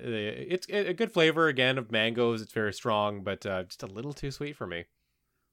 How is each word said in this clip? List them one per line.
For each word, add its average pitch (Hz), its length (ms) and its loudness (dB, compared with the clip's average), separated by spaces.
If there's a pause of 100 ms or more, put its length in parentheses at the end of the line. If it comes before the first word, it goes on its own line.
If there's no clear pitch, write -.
i-, 123 60 -8
it's 120 640 -4
a 190 240 0
good 208 180 -2
flavor 160 360 6
again 131 300 4
of 113 140 -6
mangoes. 113 500 2
It's 104 120 -12
very 107 200 0
strong, 104 500 0
but, 98 220 -4
uh, 95 200 -2
just - 180 -16
a - 20 -10
little 113 280 -10
too 143 180 -6
sweet 147 240 -8
for 120 100 -8
me. 87 200 -6 (680)